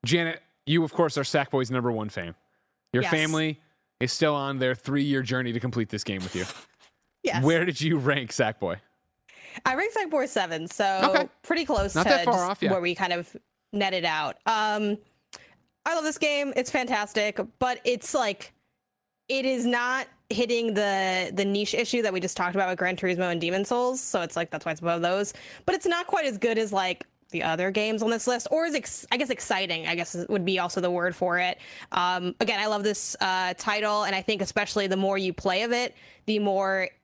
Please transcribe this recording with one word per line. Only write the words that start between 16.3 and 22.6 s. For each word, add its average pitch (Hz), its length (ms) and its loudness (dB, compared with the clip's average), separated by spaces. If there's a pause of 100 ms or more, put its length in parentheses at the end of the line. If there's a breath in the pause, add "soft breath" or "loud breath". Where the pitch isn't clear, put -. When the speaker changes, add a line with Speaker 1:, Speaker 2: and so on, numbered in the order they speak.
Speaker 2:
It's 247 140 -2
fantastic, 214 680 0 (180)
but 247 260 -2
it's, 240 300 0
like, 220 380 -2 (760)
it 269 180 0
is 254 200 2
not 247 400 0 (220)
hitting 233 460 2
the, 190 600 2
the 196 100 2
niche 202 300 0
issue 233 280 0
that 208 100 0
we 185 80 0
just 185 160 -2
talked 180 200 -2
about 196 120 2